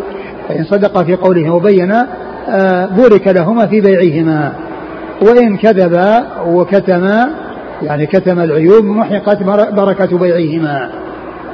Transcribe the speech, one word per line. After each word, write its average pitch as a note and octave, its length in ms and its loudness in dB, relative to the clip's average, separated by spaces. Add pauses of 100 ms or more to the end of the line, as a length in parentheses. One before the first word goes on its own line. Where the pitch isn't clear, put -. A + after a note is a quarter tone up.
(480)
فإن D3 160 -6
صدق G3 380 0
في E3+ 140 0
قوله F3+ 380 0
وبين، F#3 380 2 (560)
آه، F#3+ 380 0
بورك G3+ 420 4
لهما F#3+ 380 2
في G#3 140 0
بيعهما، D#3+ 720 2 (680)
وإن A3+ 340 4
كذب F#3+ 640 2 (240)
وكتم، F#3 800 2 (560)
يعني D3 240 -2
كتم F#3 340 0
العيوب، E3 440 4
محقت G#3 580 -2
بر-، G#3 280 0
بركة F#3+ 480 0
بيعهما. D#3+ 720 -2 (640)